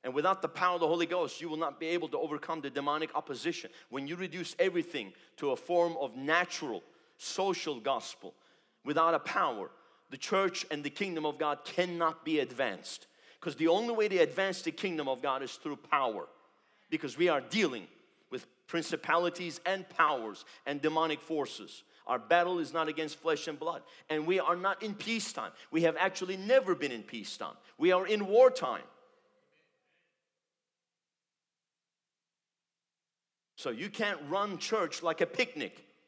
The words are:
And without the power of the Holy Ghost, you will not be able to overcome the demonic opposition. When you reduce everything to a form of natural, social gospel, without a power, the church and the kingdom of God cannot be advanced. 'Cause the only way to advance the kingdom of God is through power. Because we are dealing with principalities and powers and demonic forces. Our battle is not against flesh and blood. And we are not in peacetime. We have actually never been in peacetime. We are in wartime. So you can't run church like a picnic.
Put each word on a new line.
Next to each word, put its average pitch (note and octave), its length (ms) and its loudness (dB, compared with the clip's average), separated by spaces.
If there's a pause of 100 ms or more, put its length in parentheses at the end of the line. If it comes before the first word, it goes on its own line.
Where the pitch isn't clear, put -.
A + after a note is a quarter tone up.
And B2+ 100 -6
without F#3 280 2
the D#3+ 80 -2
power F3+ 260 0
of E3+ 60 0
the D#3+ 60 4
Holy E3+ 180 4
Ghost, E3+ 340 -2
you E3 100 -8
will D#3 80 -4
not E3 220 -4
be E3 80 -6
able E3+ 220 -2
to D3 100 -2
overcome D3+ 420 -4
the C#3 80 -6
demonic C#3+ 460 -2
opposition. D3+ 560 -4 (180)
When C#3 160 -6
you E3 120 -6
reduce F3 420 -8
everything D#3 540 0 (240)
to C#3+ 140 0
a B2+ 40 2
form E3+ 420 2
of B2+ 180 -6
natural, C#3+ 680 0 (340)
social F3+ 640 -2
gospel, A2 560 -4 (480)
without D#3+ 300 4
a F#3 60 4
power, B2 520 -2 (380)
the - 80 -12
church G3 520 0
and D3 140 -4
the C#3+ 60 -4
kingdom D#3+ 360 -2
of D3 140 -2
God D3 240 0
cannot E3+ 640 0
be D#3 140 2
advanced. B2 680 -4 (320)
'Cause C#3+ 160 -6
the D#3+ 140 4
only A3+ 240 4
way G#3+ 140 2
to G3 100 2
advance F#3 440 4
the - 100 -4
kingdom E3 360 -4
of C3 140 -2
God C3+ 200 0
is B2+ 140 -8
through D3 220 -8
power. A#2 500 0 (640)
Because D3+ 280 -4
we F3 120 6
are C#3+ 120 4
dealing C3+ 460 -2 (420)
with B2+ 160 -8 (220)
principalities E3+ 1000 -2
and F#3+ 240 -2
powers B2+ 560 0 (200)
and C#3+ 160 -4
demonic D#3 380 2
forces. C#3 640 -6 (220)
Our B2 140 0
battle F3 400 4
is C#3 120 -4
not D#3+ 160 0
against D#3 300 -4
flesh D#3+ 300 0
and D3+ 100 -6
blood. - 260 -6 (240)
And D#3 200 0
we F#3 120 4
are E3 160 4
not F#3+ 280 0
in G#3+ 100 -4
peacetime. G#3 580 -4 (200)
We D#3+ 100 2
have E3 160 4
actually F#3 400 0
never G3 380 4
been C#3+ 160 -2
in A2+ 100 -6
peacetime. G2+ 560 -10 (220)
We F3 120 6
are F#3 140 4
in G3+ 220 0
wartime. G#3 600 6 (4000)
So C3+ 140 -4
you D3 180 -6
can't G3+ 400 -2
run G3 300 -2
church G#3 420 -2
like E3 200 0
a F3+ 40 4
picnic. - 600 -4 (200)